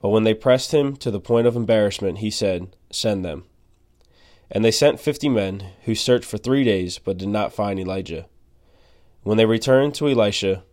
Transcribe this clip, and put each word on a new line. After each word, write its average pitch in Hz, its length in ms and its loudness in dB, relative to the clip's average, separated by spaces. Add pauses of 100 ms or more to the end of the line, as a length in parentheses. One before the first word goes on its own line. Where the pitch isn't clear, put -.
But 101 80 0
when 110 140 4
they 110 100 4
pressed 127 380 2
him 139 240 0
to - 140 -6
the 101 80 -4
point 117 280 2
of 120 100 2
embarrassment, 104 600 0
he 107 120 -4
said, 95 460 -4 (140)
"Send 101 340 -4
them." 76 200 -10 (1040)
And 104 120 0
they 113 80 6
sent 147 300 2
fifty 147 300 -2
men, 98 340 -2 (220)
who 113 80 0
searched 123 320 0
for - 100 -10
three 131 260 0
days, 92 400 0
but 98 140 -4
did 95 120 -6
not 104 260 -4
find 101 260 -4
Elijah. 92 460 -8 (1000)
When 107 120 0
they 113 100 6
returned 131 500 2
to 147 120 0
Elisha 104 540 0 (100)